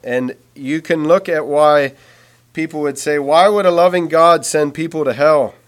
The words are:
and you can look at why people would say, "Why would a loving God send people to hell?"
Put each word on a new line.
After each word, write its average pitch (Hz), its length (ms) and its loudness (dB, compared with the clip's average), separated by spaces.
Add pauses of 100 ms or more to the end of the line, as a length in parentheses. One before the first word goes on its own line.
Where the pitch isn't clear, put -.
and 127 320 -4 (200)
you 143 260 -8
can 156 260 -4
look 185 220 0
at 156 180 -4
why 147 460 2 (600)
people 156 280 -8
would 143 180 -6
say, 147 200 -2
"Why 156 300 4
would 208 160 0
a 180 60 2
loving 175 380 2
God 165 360 2
send 151 300 -2
people 160 300 -6
to 131 80 -2
hell?" 139 420 0 (140)